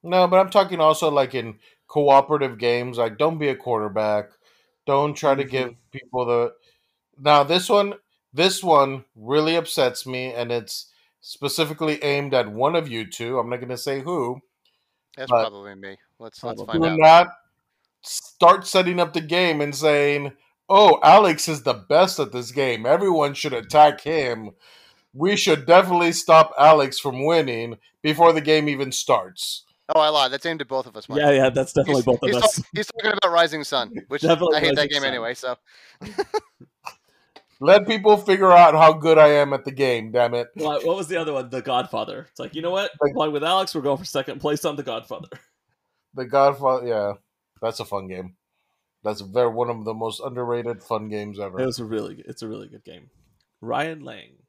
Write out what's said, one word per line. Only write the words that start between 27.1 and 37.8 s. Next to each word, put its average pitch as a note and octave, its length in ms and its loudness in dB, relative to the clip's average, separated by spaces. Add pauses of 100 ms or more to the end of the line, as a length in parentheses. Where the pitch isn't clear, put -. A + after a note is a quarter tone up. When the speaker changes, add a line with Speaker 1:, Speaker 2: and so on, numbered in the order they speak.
Speaker 1:
winning A#2+ 540 -2 (240)
before E3 300 4
the D#3+ 80 0
game D3+ 280 2
even C3+ 240 -6
starts." - 720 -4 (300)
Speaker 3:
Oh, D#3+ 60 4
I D3+ 100 4
lied. C#3 220 0
That's C#3 140 -8
aimed D#3+ 140 -6
at C3+ 80 -12
both C3 180 -6
of A2 100 -20
us, G#2+ 120 -20
Mike. C#3+ 100 -6
Speaker 2:
Yeah, D3 120 2
yeah, C3 200 4
that's C3 220 -4
definitely C#3 300 0
Speaker 3:
He's, - 20 -4
Speaker 2:
both B2 180 0
of C3 60 -2
Speaker 3:
he's B2+ 80 0
Speaker 2:
us. B2 200 0
Speaker 3:
talk-, - 180 -8
he's G#3 120 -6
talking G#3+ 360 -4
about F3+ 100 0
Rising D#3+ 320 0
Sun, B2 360 -6
Speaker 2:
<laughs> - 80 -20
Speaker 3:
which C#3+ 140 -6
Speaker 2:
Definitely D#3+ 340 2
Speaker 3:
I D3+ 40 0
hate D#3+ 160 0
that D3 60 0
Speaker 2:
Rising C#3+ 80 -4
Speaker 3:
game D3 120 -4
Speaker 2:
Sun. C3+ 60 -2
Speaker 3:
anyway, A#2+ 260 -6
so. B2 220 -8 (440)
<laughs> C#3+ 60 -18 (1500)
Speaker 1:
Let G3 280 4